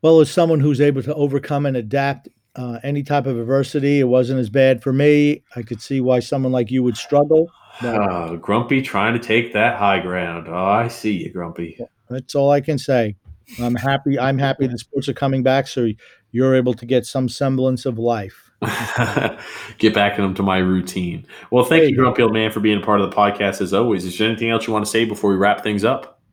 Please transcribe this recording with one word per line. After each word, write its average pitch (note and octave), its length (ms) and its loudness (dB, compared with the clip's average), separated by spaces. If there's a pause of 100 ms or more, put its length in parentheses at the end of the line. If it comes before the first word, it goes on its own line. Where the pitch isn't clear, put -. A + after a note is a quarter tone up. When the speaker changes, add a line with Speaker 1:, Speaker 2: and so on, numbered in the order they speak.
Speaker 1:
Well, D#3+ 180 8
as C#3+ 100 4
someone E3 300 2
who's C#3 180 2
able C#3 260 2
to C#3+ 100 -6
overcome C#3+ 500 -2
and C#3 140 -2
adapt, C#3 500 -4 (260)
uh, A#2+ 280 -10
any C#3+ 200 -4
type C#3+ 220 0
of B2+ 140 -2
adversity, C#3 640 0
it B2+ 80 2
wasn't B2+ 320 2
as A2 100 -2
bad C3 320 4
for C3+ 100 -2
me. D3 500 4 (140)
I B2 60 -8
could A2+ 180 -10
see C3+ 220 -4
why B2 180 4
someone C3 320 -2
like B2 180 0
you B2+ 120 0
would A#2+ 160 0
struggle, D#3 520 2 (300)
but A#2+ 160 -4
Speaker 2:
Uh, F2 400 -2
Grumpy A#2+ 460 0
trying A2 320 -2
to A#2+ 40 0
take A#2 360 -2
that G#2 240 2
high G2 220 2
ground. E2+ 500 -6
Oh, F2+ 160 -2
I A2 220 2
see G#2+ 360 -4
you, - 80 -12
Grumpy. E2+ 460 -10 (320)
Speaker 1:
That's C3 240 -10
all C#3 160 2
I C#3+ 100 4
can D3 160 -4
say. A#2 400 0 (420)
I'm A#2+ 160 -2
happy, C#3 440 -2
I'm C3+ 180 0
happy C3+ 300 0
the B2 100 -4
sports C3+ 320 -8
are B2+ 60 -4
coming C3+ 280 -2
back, C3 240 2
so A#2+ 220 -2 (420)
you're C3 240 2
able B2 200 2
to A#2 100 -16
get A#2+ 220 0
some C3 200 -2
semblance C3 600 -2
of A#2+ 120 -4
life. A2+ 500 -4 (140)
Speaker 2:
<laughs> - 760 -2 (400)
Get G#2+ 160 4
back G2+ 240 2
into G2 240 -2
my F#2+ 160 2
routine. F#2 680 -2 (240)
Well, E3 140 4
thank D#3+ 160 4
Speaker 1:
There D#3+ 40 6
Speaker 2:
you, D3 80 4
Speaker 1:
you C3 40 0
go. C3 60 2
Speaker 2:
Grumpy B2 220 2
old A2 100 2
man, A2 160 0
for A2 100 -6
being G#2+ 160 2
a G2 80 -4
part G#2 160 2
of F#2+ 80 0
the - 80 -6
podcast G2+ 460 0
as F2+ 100 -4
always. G2+ 320 0
Is F2+ 140 -8
there G#2+ 100 2
anything A2+ 220 -2
else A2+ 160 0
you A2+ 80 -4
wanna G#2+ 100 0
say A2+ 220 0
before G#2 240 0
we G2 60 2
wrap G2+ 260 2
things G#2 200 -2
up? B2+ 380 -2 (120)